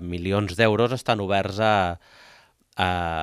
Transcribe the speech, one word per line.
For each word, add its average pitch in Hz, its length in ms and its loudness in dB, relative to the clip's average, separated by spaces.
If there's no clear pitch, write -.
milions 87 520 -2
d'euros 113 400 2
estan 113 280 -2
oberts 95 360 -2
a, 110 140 2
a, 92 120 2